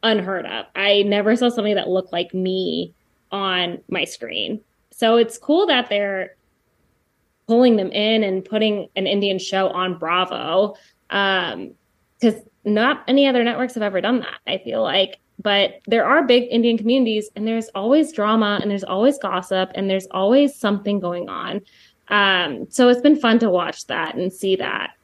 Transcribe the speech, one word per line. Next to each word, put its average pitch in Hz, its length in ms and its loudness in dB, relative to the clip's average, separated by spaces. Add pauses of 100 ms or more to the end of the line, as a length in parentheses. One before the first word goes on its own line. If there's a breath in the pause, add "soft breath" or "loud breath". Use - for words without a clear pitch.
unheard 196 440 -2
of. 107 280 -10
I 202 280 2
never 208 340 2
saw 240 120 2
somebody 214 260 0
that - 140 -2
looked 185 240 -2
like 170 200 -6
me 185 640 -4 (360)
on 185 480 -4 (100)
my 175 160 -2
screen. - 560 -8 (300)
So 226 260 2
it's 226 220 2
cool 339 280 2
that 247 220 0
they're 202 460 -4 (1120)
pulling 233 280 6
them 190 140 -2
in 220 320 0
and 190 220 -4
putting 214 520 -2
an 196 100 -2
Indian 196 320 0
show 190 300 -2
on 180 300 -4
Bravo, 180 760 0 (340 loud breath)
um, 180 640 -2 (500)
'cause 220 140 4 (280)
not 220 440 0
any 277 180 6
other 247 160 2
networks 240 320 -2
have 220 80 -4
ever 190 180 -2
done 226 200 0
that, - 260 -12
I 190 120 -4
feel - 240 -4
like. 190 360 0 (240)
But 202 440 0
there 220 200 2
are 294 160 4
big 247 280 4
Indian 233 280 2
communities, 220 560 0
and 208 120 -6
there's 226 280 -4
always 269 380 -2
drama, 208 500 0
and 208 80 -2
there's 196 140 -4
always 233 340 0
gossip, 185 560 -4
and 196 160 -2
there's 190 220 -2
always 262 420 2
something 202 460 -2
going 175 280 -6
on. - 320 -8 (480 soft breath)
Um, 185 640 0
so 247 180 4
it's 247 120 4
been 294 160 6
fun 233 240 2
to 226 100 2
watch 170 360 -2
that 160 280 -6
and 185 180 -4
see 190 240 -2
that. - 340 -4 (140)